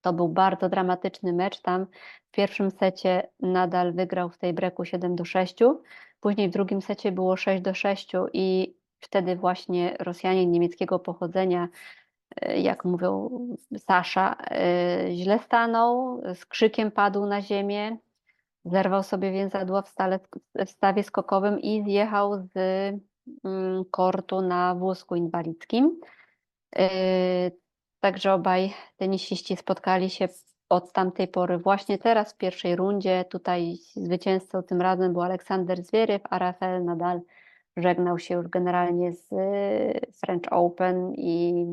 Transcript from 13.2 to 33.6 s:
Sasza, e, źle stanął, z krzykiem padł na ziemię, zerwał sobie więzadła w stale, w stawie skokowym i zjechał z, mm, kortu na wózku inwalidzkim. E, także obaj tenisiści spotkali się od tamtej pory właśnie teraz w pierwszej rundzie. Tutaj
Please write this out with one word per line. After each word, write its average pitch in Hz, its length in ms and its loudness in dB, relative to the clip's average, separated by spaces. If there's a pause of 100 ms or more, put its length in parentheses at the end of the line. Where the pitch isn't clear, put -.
Sasza, 185 580 2 (140)
e, 175 600 0
źle 180 280 2
stanął, 240 840 2 (120)
z - 120 -18
krzykiem 214 440 2
padł 202 360 2
na 202 160 -2
ziemię, 202 540 -2 (680)
zerwał 190 380 2
sobie 190 300 -2
więzadła 190 500 -2
w - 60 -12
stale, 190 320 -2 (340)
w 196 160 -4
stawie 196 320 2
skokowym 202 580 0
i 214 240 -2
zjechał 202 580 0
z, 185 120 -16 (920)
mm, 190 460 -2
kortu 185 500 0
na 180 340 2
wózku 185 420 -4
inwalidzkim. 175 840 0 (760)
E, 185 120 4 (1120)
także 190 320 2
obaj 185 400 2 (240)
tenisiści 190 600 -4
spotkali 185 540 -2
się 185 180 -2 (400)
od 180 240 2
tamtej 185 360 0
pory 180 300 0
właśnie 196 400 0
teraz 220 340 2
w - 40 -20
pierwszej 185 400 -2
rundzie. 185 480 0
Tutaj 175 520 -2 (180)